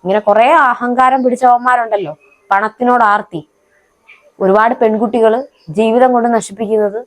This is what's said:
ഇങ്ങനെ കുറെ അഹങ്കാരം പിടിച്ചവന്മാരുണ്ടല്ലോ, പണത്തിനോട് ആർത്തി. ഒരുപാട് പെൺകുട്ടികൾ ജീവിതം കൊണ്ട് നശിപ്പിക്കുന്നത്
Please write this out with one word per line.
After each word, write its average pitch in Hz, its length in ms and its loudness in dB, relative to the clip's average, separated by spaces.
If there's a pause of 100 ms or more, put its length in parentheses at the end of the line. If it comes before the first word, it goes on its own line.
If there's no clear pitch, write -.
ഇങ്ങനെ 196 160 0
കുറെ 208 340 2
അഹങ്കാരം 254 680 0
പിടിച്ചവന്മാരുണ്ടല്ലോ, 240 880 0 (380)
പണത്തിനോട് 226 540 0
ആർത്തി. 208 360 -2 (1000)
ഒരുപാട് 214 340 2
പെൺകുട്ടികൾ 220 580 0 (380)
ജീവിതം 226 420 0
കൊണ്ട് 240 220 0
നശിപ്പിക്കുന്നത് 208 720 -4